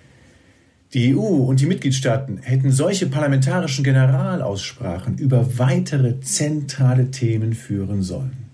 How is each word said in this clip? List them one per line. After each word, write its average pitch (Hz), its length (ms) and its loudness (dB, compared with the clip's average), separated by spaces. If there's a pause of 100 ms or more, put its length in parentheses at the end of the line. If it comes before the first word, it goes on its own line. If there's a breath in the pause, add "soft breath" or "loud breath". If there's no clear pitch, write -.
(960 soft breath)
Die 123 160 4
E 135 40 4
U 190 300 2
und 131 160 2
die 143 60 4
Mitgliedstaaten 131 760 -2
hätten 135 300 2
solche 170 340 0
parlamentarischen 143 800 0
Generalaussprachen 104 1300 0
über 127 400 2
weitere 143 640 0
zentrale 135 920 0
Themen 110 440 0
führen 98 480 -4
sollen. 90 300 -6 (220)